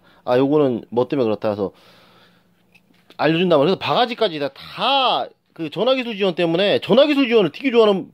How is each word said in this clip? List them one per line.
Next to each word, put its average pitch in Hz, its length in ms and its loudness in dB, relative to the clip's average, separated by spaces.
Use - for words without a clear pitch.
아, 123 140 2
요거는 139 500 0
뭐 120 200 -2
때문에 139 180 -2
그렇다." 107 240 -4
해서 101 220 -4
알려준단 160 420 2
말이에요. 147 180 2
그래서 - 20 -6
바가지까지 214 640 -2
다, 143 80 -4
다 208 800 -4
그 160 180 -10
전화기술 240 460 -4
지원 190 180 -2
때문에 170 460 0
전화기술 277 480 2
지원을 214 240 2
되게 - 180 -6
좋아하는 214 440 2